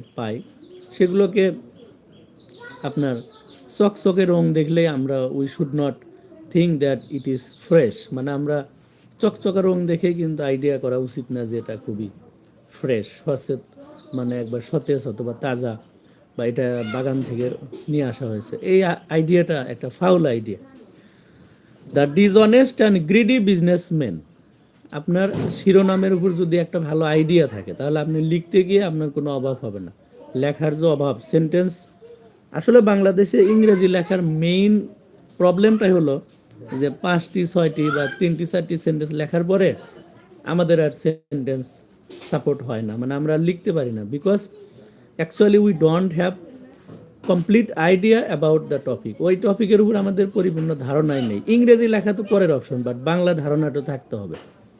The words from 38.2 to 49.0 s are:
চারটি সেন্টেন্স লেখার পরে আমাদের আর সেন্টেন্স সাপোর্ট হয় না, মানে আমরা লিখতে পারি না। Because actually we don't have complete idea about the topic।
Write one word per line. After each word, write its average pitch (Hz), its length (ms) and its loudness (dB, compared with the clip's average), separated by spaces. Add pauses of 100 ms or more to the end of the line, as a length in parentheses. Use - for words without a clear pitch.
চারটি 170 320 -4
সেন্টেন্স 156 360 -4
লেখার 151 300 -2
পরে 185 320 2 (680)
আমাদের 165 380 2
আর 151 100 2
সেন্টেন্স 135 880 -6 (400)
সাপোর্ট 143 420 -4
হয় 117 180 -6
না, 110 160 -6
মানে 127 160 -4
আমরা 156 240 0
লিখতে 175 340 -2
পারি 135 200 -2
না। 107 200 -8
Because 190 300 0 (800)
actually 208 440 4
we 208 100 4
don't 160 360 2
have 175 220 0 (960)
complete 202 400 2 (260)
idea 220 340 4
about 156 340 0 (100)
the 139 140 -2
topic। 113 340 -6